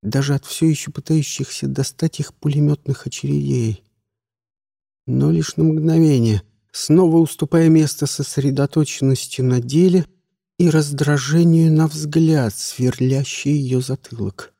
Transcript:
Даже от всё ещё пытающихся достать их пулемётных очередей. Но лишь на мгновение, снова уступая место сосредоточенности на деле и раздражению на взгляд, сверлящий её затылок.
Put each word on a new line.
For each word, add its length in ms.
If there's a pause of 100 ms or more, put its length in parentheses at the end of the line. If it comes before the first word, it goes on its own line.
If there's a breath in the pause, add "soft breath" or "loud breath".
Даже 320
от 120
всё 200
ещё 260
пытающихся 760
достать 520
их 140
пулемётных 760
очередей. 760 (1200)
Но 240
лишь 260
на 80
мгновение, 760 (300)
снова 460
уступая 520
место 380
сосредоточенности 1300
на 200
деле 440 (520)
и 120
раздражению 1000
на 160
взгляд, 680
сверлящий 960
её 300
затылок. 800